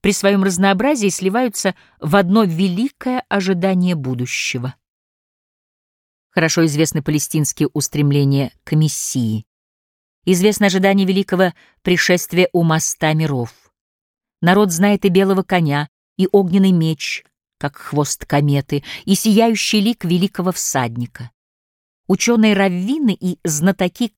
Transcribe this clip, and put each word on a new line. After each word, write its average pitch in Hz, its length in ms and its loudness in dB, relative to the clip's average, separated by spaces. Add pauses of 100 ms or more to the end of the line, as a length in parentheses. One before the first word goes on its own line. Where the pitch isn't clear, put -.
при 196 120 0
своём 196 320 2
разнообразии 196 640 0
сливаются 196 680 -2 (240)
в 156 160 -2
одно 202 300 4
великое 196 840 -2
ожидание 185 680 0
будущего. 127 800 -6 (1500)
Хорошо 165 360 2
известны 151 360 -2
палестинские 151 680 -2
устремления 139 800 0 (100)
к - 140 -2
Мессии. 120 680 -2 (800)
Известно 202 420 2
ожидание 196 400 2
великого 190 460 0 (300)
пришествия 180 680 0
у 170 100 2
моста 160 520 0
миров. 143 580 -4 (680)
Народ 190 300 4
знает 196 340 2
и 202 40 4
белого 190 340 2
коня, 147 460 0 (280)
и 185 140 0
огненный 190 420 4
меч — 160 520 -2 (340)
как - 180 -8
хвост - 480 -4
кометы, 143 600 -2 (200)
и 196 100 2
сияющий 220 640 2
лик 214 240 -2
великого 180 480 -2
всадника. 120 800 -6 (760)
Учёные-раввины 208 1120 2
и 180 260 -4
знатоки 180 720 -2